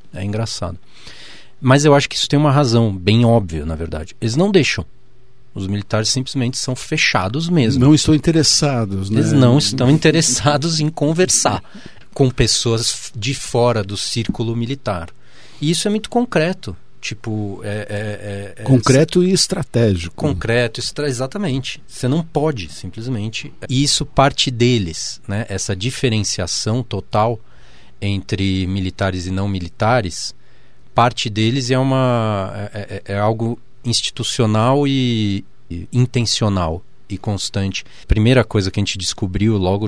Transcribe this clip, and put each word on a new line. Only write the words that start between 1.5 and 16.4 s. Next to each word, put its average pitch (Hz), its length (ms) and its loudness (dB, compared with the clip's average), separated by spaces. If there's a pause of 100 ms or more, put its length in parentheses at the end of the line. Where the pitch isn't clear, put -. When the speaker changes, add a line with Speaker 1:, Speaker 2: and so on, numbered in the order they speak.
Speaker 1:
Mas 135 240 4
eu 151 100 8
acho 143 140 4
que - 80 -8
isso - 140 -2
tem 143 100 4
uma 151 120 4
razão 117 440 4
bem 104 300 4
óbvia, 90 400 2
na 80 100 -2
verdade. 78 460 -6
Eles 113 160 0
não 190 120 4
deixam. 185 360 2 (680)
Os 98 120 -6
militares 104 440 -2
simplesmente 131 480 -2
são - 180 -4
fechados 135 720 0
mesmo. 120 340 4
Speaker 2:
Não 147 120 10
estão 156 180 6
interessados, 131 960 2
né? 110 100 4
Speaker 1:
Eles 156 140 4
não 127 240 8
estão 131 320 2
interessados 156 880 4
em 151 100 0
conversar 160 720 2 (500)
com 135 160 4
pessoas 117 600 0
f-, - 240 -8
de 120 180 -4
fora 120 500 0
do 98 140 -6
círculo 117 580 -4
militar. 113 540 -4 (500)
E 147 120 0
isso 170 160 0
é 208 40 0
muito 214 180 -2
concreto. 185 680 -2 (240)